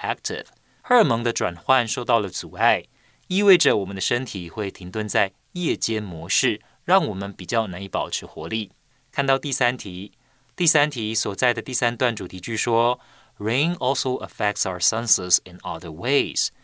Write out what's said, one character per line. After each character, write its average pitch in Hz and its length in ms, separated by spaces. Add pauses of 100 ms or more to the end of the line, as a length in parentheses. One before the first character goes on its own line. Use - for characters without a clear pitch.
active.” 98 460 (360)
荷 - 120
尔 233 100
蒙 117 180
的 117 100
转 90 240
换 127 320
受 123 160
到 113 160
了 101 80
阻 85 240
碍， 101 320 (440)
意 190 140
味 202 140
着 127 220
我 98 60
们 98 100
的 95 60
身 120 240
体 90 240
会 101 220
停 90 200
顿 107 180
在 101 240 (200)
夜 160 240
间 110 260
模 87 260
式， 110 320 (240)
让 180 220
我 104 80
们 98 180
比 95 140
较 113 200
难 92 160
以 98 60
保 85 220
持 - 160
活 80 220
力。 110 240 (460)
看 139 80
到 135 100
第 135 140
三 127 260
题， 95 360 (420)
第 180 100
三 151 240
题 113 240
所 107 220
在 123 180
的 117 80
第 127 140
三 120 220
段 117 180
主 101 140
题 95 100
句 110 180
说， 120 440 (380)
“Rain 135 400
also 127 460
affects 104 380
our 90 180
senses 110 640
in 90 160
other 85 320
ways。” 104 600 (140)